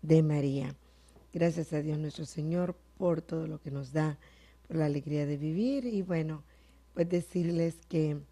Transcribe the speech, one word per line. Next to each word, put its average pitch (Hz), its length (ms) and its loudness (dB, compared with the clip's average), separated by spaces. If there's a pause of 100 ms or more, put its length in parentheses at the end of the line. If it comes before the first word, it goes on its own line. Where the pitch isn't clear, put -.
de 160 220 8
María. 143 500 0 (600)
Gracias 165 400 0
a 151 80 0
Dios 151 180 -2
nuestro 151 260 -6
Señor 175 520 -4 (200)
por 170 240 2
todo 160 240 -6
lo 156 140 -8
que 143 120 -10
nos 139 200 -8
da, 156 260 0 (500)
por 165 100 -4
la 156 80 2
alegría 147 400 0
de 147 100 -2
vivir. 208 500 -2
Y 220 160 -2
bueno, 160 440 -2 (480)
pues 170 160 2
decirles 170 680 0 (140)
que 151 300 0 (120)